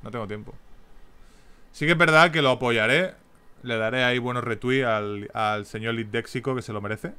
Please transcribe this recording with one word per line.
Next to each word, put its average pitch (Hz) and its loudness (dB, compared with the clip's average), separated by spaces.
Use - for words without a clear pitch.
no 117 -14
tengo 113 -8
tiempo. 104 -10
Sí - -6
que 165 4
es 170 2
verdad 160 8
que 156 0
lo 135 4
apoyaré. 123 2
Le 120 -2
daré 113 0
ahí 123 2
buenos 123 -2
retweets 123 0
al, 104 -2
al 107 -2
señor 113 -4
Litdésico, 117 -4
que 123 -4
se 117 -12
lo 104 -6
merece. 107 -6